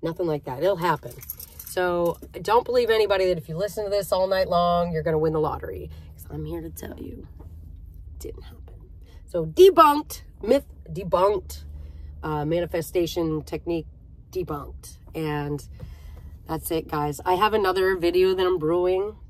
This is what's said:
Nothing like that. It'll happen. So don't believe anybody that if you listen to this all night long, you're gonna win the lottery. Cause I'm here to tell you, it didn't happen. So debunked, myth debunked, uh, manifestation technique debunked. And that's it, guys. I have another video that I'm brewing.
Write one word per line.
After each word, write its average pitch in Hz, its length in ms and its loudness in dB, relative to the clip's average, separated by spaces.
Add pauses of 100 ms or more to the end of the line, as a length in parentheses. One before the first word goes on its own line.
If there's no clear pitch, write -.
Nothing 165 240 -4
like 151 180 -2
that. 135 180 -6
It'll 190 140 4
happen. 165 360 0 (460)
So 175 600 0 (240)
don't 220 220 4
believe 240 260 2
anybody 202 360 4
that 180 120 4
if - 100 -10
you 160 80 -8
listen 202 280 -4
to 196 60 -4
this 196 220 0
all 190 140 4
night 190 220 2
long, 175 440 4
you're 160 100 -2
gonna 160 160 2
win 160 140 2
the 156 80 0
lottery. - 500 -4 (260)
Cause - 140 -18
I'm 151 140 -8
here 165 160 -6
to 160 100 -10
tell - 280 -12
you, - 280 -12 (140)
it - 800 -16
didn't - 240 -12
happen. - 320 -18 (520)
So 165 200 -2
debunked, 302 760 8 (200)
myth 254 240 4 (240)
debunked, 185 760 0 (580)
uh, 151 220 -2
manifestation 165 1000 0
technique 160 440 -4 (460)
debunked. - 680 -8 (160)
And 147 520 -4 (800)
that's 160 240 -6
it, 160 180 -2
guys. 147 360 -2
I 185 100 2
have 190 200 4
another 190 420 4
video 180 380 4
that 185 120 2
I'm 180 120 2
brewing. 180 580 2 (140)